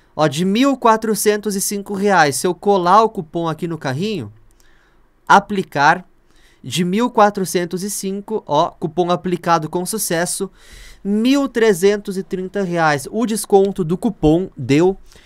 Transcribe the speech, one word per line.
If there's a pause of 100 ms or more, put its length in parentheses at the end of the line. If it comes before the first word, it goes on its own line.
(140)
Ó,
de
mil
quatrocentos
e
cinco
reais.
Se
eu
colar
o
cupom
aqui
no
carrinho, (960)
aplicar, (560)
de
mil
quatrocentos
e
cinco,
ó,
cupom
aplicado
com
sucesso, (520)
mil
trezentos
e
trinta
reais.
O
desconto
do
cupom
deu (280)